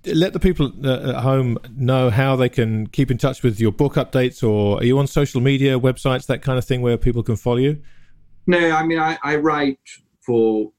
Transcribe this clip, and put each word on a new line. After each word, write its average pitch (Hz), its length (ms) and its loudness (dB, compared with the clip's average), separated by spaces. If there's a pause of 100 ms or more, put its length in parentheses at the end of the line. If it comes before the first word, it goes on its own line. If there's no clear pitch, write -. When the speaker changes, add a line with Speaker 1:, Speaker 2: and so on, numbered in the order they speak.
Speaker 1:
let 170 260 0
the 180 80 -4
people, 160 320 2 (120)
uh, 131 260 -2
at 123 60 -4
home 127 420 0 (180)
know 127 340 2
how 135 260 2
they 127 120 2
can 110 380 -2
keep 135 240 -2
in 120 80 0
touch 135 240 -2
with 110 180 0
your 110 120 4
book 143 220 0
updates, 127 520 -2
or 104 320 2
are - 60 -2
you 131 140 4
on 139 80 0
social 139 360 -2
media, 135 360 2
websites, 127 480 0
that 131 160 -2
kind 127 160 -2
of 123 60 -4
thing, 123 160 -2
where 120 160 2
people 117 260 0
can 110 140 -2
follow 120 220 0
you? 147 240 0 (640)
Speaker 2:
No, 170 240 2
I 160 140 0
mean, 165 140 0
I, 160 240 -2
I 147 140 -2
write 147 420 0 (460)
for 113 540 0